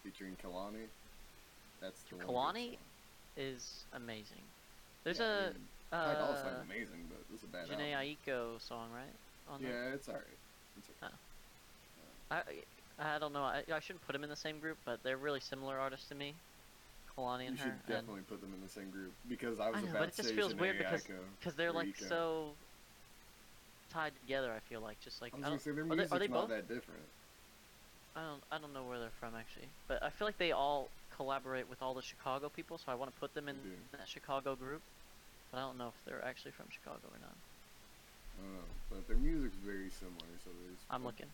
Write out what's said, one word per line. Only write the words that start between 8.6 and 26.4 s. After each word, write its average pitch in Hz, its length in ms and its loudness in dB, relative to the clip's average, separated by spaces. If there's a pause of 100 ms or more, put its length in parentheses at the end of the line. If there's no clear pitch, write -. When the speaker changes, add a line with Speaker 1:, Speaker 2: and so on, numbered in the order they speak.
Speaker 2:
song, 117 340 -4
right? - 600 -10
On 135 80 -4
there? 127 80 0 (180)
Speaker 1:
Yeah, 135 60 0
it's 139 140 -4
all - 80 -2
right. - 60 -4 (560)
It's - 100 -16 (140)
okay. - 100 -6 (1160)
Speaker 2:
Oh. 156 60 4
Speaker 1:
Uh, 175 40 4 (600)
Speaker 2:
I, 151 160 4
I - 20 2
don't 147 140 2
know. 143 120 4
I, 131 180 4 (100)
I 156 80 4
shouldn't - 260 -8
put - 80 0
'em 143 100 2
in 147 60 -4
the 151 60 -2
same 156 220 -2
group, 160 260 -2
but 117 180 0
they're 131 140 4
really 139 240 2
similar 135 380 -2
artists 135 300 0
to 143 60 -6
me. 143 200 -2 (840)
Kehlani 127 320 2
and 131 40 0
Speaker 1:
You 123 40 0
should 135 100 0
Speaker 2:
her, 123 60 6
and 98 140 -6
Speaker 1:
definitely 110 420 0
put 101 140 -6
them 98 100 -6
in 92 100 -6
the 95 60 -8
same 98 220 -6
group, 92 220 -4 (140)
because 120 320 0
I 107 120 6
was 101 80 4
Speaker 2:
I - 40 4
know, 185 80 0
Speaker 1:
about 160 100 4
Speaker 2:
but 165 80 6
it - 40 -2
Speaker 1:
to - 60 -4
Speaker 2:
just 214 120 2
Speaker 1:
say 110 40 4
Speaker 2:
feels 107 180 6
Speaker 1:
Jhené 98 80 0
Speaker 2:
weird 98 180 6
because, 95 260 4
Speaker 1:
Aiko 98 100 -6 (280)
Speaker 2:
'cause 170 120 0
they're, 170 160 6
Speaker 1:
or - 20 0
Speaker 2:
like, 170 240 4
Speaker 1:
Iko. 196 120 -4
Speaker 2:
so 160 420 4 (1400)
tied 156 300 2
together, 131 320 4
I 110 60 0 (100)
feel 113 120 -2
like. 107 200 -4
Just, - 220 -8
like, 120 100 -6
Speaker 1:
I 135 40 -8
was 139 80 -4
Speaker 2:
I 143 40 2
Speaker 1:
gonna 147 80 4
Speaker 2:
don't, 135 60 -2
Speaker 1:
say, 151 80 0
their 151 140 2
Speaker 2:
are 160 120 4
they, 190 60 6
are 165 160 6
they 202 80 6
Speaker 1:
music's - 60 2
not 123 80 8